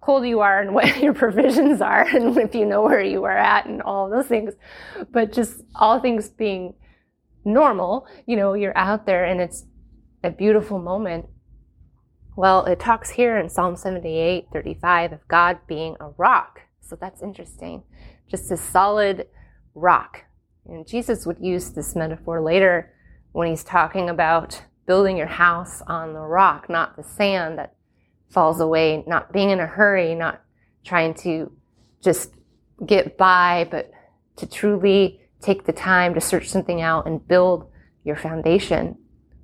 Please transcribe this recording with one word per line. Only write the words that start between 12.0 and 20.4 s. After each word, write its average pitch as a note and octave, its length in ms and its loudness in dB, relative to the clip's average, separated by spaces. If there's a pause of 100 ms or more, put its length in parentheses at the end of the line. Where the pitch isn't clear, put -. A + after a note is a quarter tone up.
Well, F#3+ 300 4
it F3+ 140 0
talks A3+ 320 -2
here A#3 260 0
in F3 120 -2
Psalm F3+ 260 -2
seventy-eight E3+ 760 -4
thirty-five E3+ 640 -2
of D3+ 140 -20
God F3 400 2
being D#3+ 320 -10
a D3+ 80 -16 (100)
rock. G3+ 440 0 (200)
So - 140 -20
that's F#3 260 -16
interesting. F3 640 -16 (440)
Just - 220 -10
a F3+ 80 -4
solid G3 680 0 (480)
rock. E3 480 0 (420)